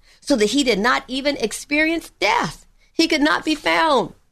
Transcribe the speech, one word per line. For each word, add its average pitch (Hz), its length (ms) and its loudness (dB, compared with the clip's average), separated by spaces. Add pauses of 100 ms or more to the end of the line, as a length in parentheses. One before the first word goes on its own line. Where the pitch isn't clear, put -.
(200)
so - 160 0
that 208 160 2
he 277 120 2
did 233 140 0
not 262 300 0
even 277 300 -4
experience 311 840 -2
death. - 460 -2 (280)
He 320 140 0
could 311 140 0
not 311 240 0
be 311 100 0
found 320 580 0 (180)